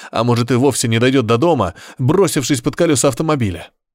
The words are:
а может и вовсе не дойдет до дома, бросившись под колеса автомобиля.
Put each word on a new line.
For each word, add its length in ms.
а 140
может 260
и 40
вовсе 340
не 100
дойдет 260
до 120
дома, 360
бросившись 600
под 160
колеса 320
автомобиля. 640